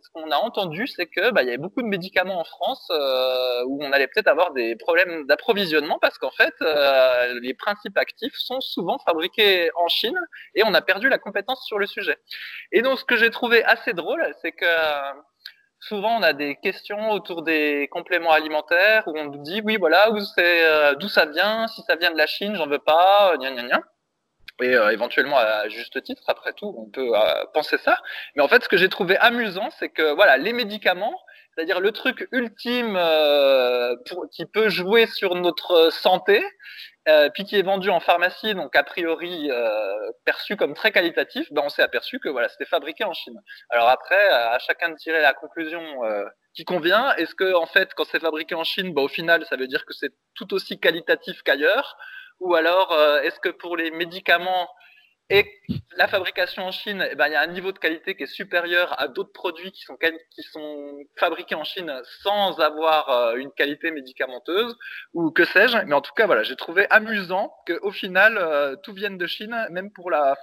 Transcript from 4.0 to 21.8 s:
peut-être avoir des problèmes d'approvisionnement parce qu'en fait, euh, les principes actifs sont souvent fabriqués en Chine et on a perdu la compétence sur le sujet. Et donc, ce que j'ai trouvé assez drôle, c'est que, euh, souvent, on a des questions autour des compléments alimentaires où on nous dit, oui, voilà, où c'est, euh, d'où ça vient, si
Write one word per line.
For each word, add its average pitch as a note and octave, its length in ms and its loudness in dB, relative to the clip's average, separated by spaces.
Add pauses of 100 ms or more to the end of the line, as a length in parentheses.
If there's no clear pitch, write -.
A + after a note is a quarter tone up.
peut-être G#3+ 200 0
avoir E3+ 240 4
des A#2 240 -2
problèmes E3 500 0
d'approvisionnement F3 760 -2
parce - 180 0
qu'en C3 140 -6
fait, C4 300 2
euh, C3 800 4
les B2+ 120 -6
principes - 440 -6
actifs - 380 -6
sont B3+ 240 -6
souvent A#3 400 -6
fabriqués F3 760 2
en E3+ 100 0
Chine A#3+ 320 -2 (340)
et F#3+ 100 2
on G#3 100 2
a D3+ 80 4
perdu G3 260 -2
la A#3+ 100 2
compétence G#3 480 -8
sur G#3 140 -6
le G3+ 80 -2
sujet. F3+ 300 -6 (560)
Et A3 80 4
donc, C4 180 0
ce - 60 -14
que A#3+ 100 2
j'ai A3+ 160 4
trouvé A#3 320 2
assez A3+ 300 2
drôle, F3+ 360 -2 (120)
c'est E3 100 -4
que, - 140 -4
euh, D3+ 480 0 (680)
souvent, G#3+ 400 -2
on F#3+ 40 -2
a D#3 100 4
des C#3+ 280 -4
questions G#3 500 -4
autour F3+ 300 -4
des D3+ 480 0
compléments E3+ 440 0
alimentaires E3+ 760 2
où D#3 100 -8
on D#3 140 -6
nous C#3+ 100 -14
dit, F3+ 220 -8
oui, G#3+ 140 0
voilà, F#3 340 6
où G#3+ 80 -2
c'est, F3 460 2
euh, D3+ 300 4
d'où F3 120 -8
ça F3+ 180 4
vient, G#3 440 -2
si - 140 -16